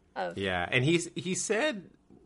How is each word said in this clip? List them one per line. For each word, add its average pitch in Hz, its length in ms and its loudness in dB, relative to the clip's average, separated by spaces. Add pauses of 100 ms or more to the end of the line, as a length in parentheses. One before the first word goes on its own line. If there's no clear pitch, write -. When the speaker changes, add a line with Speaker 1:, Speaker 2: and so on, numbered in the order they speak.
(160)
Speaker 1:
of 87 220 -4
Speaker 2:
Yeah, 92 340 2
and 127 140 4
he, 170 160 4 (140)
he 180 200 -4
said, 220 480 0 (420)